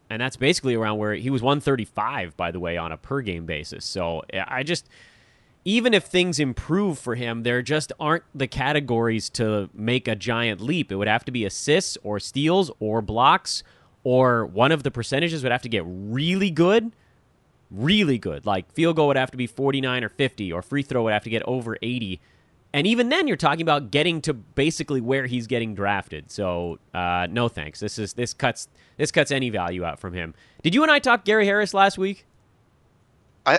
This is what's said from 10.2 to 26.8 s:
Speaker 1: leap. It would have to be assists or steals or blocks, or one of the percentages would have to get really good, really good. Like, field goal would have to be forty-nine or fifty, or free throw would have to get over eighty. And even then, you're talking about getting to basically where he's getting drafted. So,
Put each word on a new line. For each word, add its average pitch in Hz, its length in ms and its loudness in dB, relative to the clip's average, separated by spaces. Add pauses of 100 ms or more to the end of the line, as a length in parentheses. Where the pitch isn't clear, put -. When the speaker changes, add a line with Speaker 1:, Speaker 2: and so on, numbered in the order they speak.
Speaker 1:
leap. 147 300 -2
It 98 40 -2
would 101 120 0
have 110 180 2
to - 60 -8
be 120 140 -2
assists - 580 0
or 104 160 -4
steals 156 600 0
or 110 220 0
blocks, 117 600 2 (420)
or 123 420 4
one 117 260 4
of 151 120 0
the 135 80 -2
percentages 147 520 -2
would 127 80 0
have 123 120 0
to 123 60 -10
get 104 160 0
really 131 640 -2
good, 196 420 4 (800)
really 147 480 2
good. 85 280 -8
Like, 95 260 -2
field 165 240 2
goal 151 120 4
would 139 100 2
have 131 140 0
to 131 60 -12
be 123 100 -4
forty-nine 131 560 0
or 107 60 -4
fifty, 110 420 -2
or 87 100 -4
free 139 200 -4
throw 127 220 -2
would 110 100 2
have 107 120 0
to 117 40 -10
get 110 140 -2
over 120 380 -4
eighty. 113 400 -6 (520)
And 147 140 2
even 240 220 2
then, 320 180 2
you're 214 80 0
talking 156 280 0
about 143 280 2
getting 160 300 2
to 156 120 -2
basically 135 680 -2
where 127 240 0
he's 120 200 -2
getting 113 300 -2
drafted. 98 560 -2
So, 87 480 -4 (140)